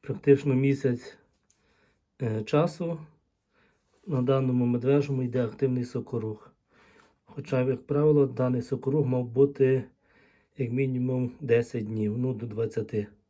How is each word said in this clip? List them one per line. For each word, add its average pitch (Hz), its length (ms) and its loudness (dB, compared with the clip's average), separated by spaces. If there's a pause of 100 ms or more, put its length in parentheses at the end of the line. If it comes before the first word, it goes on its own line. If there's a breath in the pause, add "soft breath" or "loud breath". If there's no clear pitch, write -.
Практично 139 520 2
місяць, 135 640 0 (1040)
е, 110 220 -2
часу 165 560 0 (1080)
на 135 140 0
даному 127 440 2
медвежому 131 580 2
йде 120 220 -2
активний 123 400 -2
сокорух. 110 680 -8 (720 soft breath)
Хоча, 135 360 -4
як 135 260 -4
правило, 147 380 4
даний 127 360 -2
сокорух 135 440 -2
мав 123 200 -2
бути 131 580 2 (760 soft breath)
як 123 140 -4
мінімум 127 680 -2
десять 117 460 0
днів, 107 320 -2
ну, 127 160 -2
до 113 120 -8
двадцяти. 107 600 -6 (220)